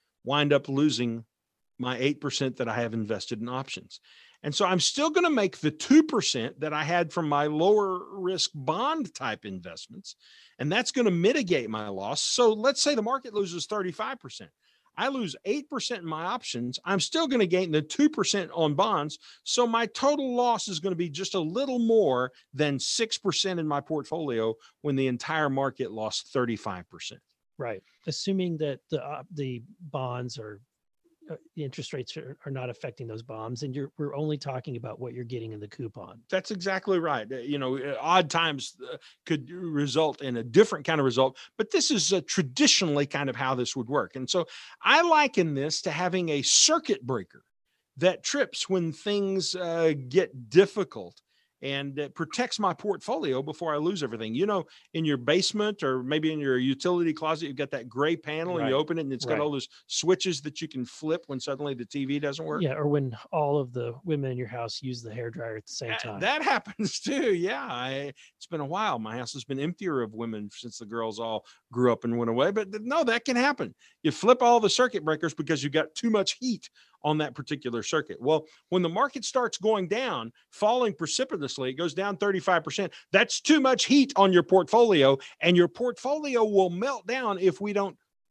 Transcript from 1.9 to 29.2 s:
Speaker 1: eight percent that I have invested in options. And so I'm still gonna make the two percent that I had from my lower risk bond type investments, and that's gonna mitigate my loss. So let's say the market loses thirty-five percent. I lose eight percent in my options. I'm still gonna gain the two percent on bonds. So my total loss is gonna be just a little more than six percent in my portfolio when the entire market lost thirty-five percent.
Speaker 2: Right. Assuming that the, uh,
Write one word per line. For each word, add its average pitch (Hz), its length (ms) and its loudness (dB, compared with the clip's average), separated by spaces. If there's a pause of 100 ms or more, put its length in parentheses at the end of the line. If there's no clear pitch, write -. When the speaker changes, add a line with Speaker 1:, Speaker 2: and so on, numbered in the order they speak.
Speaker 1:
eight 139 200 2
percent 135 380 -2
that 123 100 -2
I 110 80 -4
have 117 180 -2
invested 110 480 -4
in 117 80 -8
options. - 500 -10 (420)
And 147 140 -6
so 202 100 4
I'm 185 140 4
still 294 300 0
gonna 349 200 4
make 214 280 2
the 151 140 0
two 285 320 6
percent 151 580 -2
that 151 120 -4
I 151 100 -2
had 170 280 2
from 165 160 -2
my 147 200 2
lower 185 520 4 (180)
risk 185 380 -2
bond 208 580 -2
type 110 320 -6
investments, 92 680 -12 (420)
and 151 140 -2
that's 220 200 0
gonna 233 200 2
mitigate 175 580 2
my 107 200 -6
loss. 101 320 -4
So 233 320 4
let's 226 280 0
say 294 140 2
the 226 60 0
market 247 320 -4
loses 180 320 -4
thirty-five 214 540 -6
percent. - 320 -16 (460)
I 240 120 0
lose 233 260 -4 (100)
eight 277 240 -4
percent 233 340 -6
in 165 40 -8
my 160 160 -4
options. 139 640 -6
I'm 190 160 0
still 330 260 0
gonna 240 180 2
gain 180 260 2
the 151 100 4
two 294 280 4
percent 196 440 -2
on 156 220 2
bonds. 165 440 0 (240)
So 247 240 2
my 226 200 2
total 269 480 0
loss 240 320 2
is 180 120 -6
gonna 180 160 -2
be 170 140 -2
just 180 260 -6
a 190 40 0
little 240 400 -2
more 175 520 4 (220)
than 143 260 0
six - 380 -2
percent 175 420 0
in 156 80 -2
my 143 140 -2
portfolio 139 720 -2 (260)
when 143 140 -2
the 135 120 2
entire 151 420 0
market 135 420 -2
lost 107 360 -6
thirty-five 110 600 -2
percent. - 320 -16 (360)
Speaker 2:
Right. 113 240 -8 (240)
Assuming 180 520 -2
that 143 320 -4
the, 143 120 -2
uh, 135 220 -10 (100)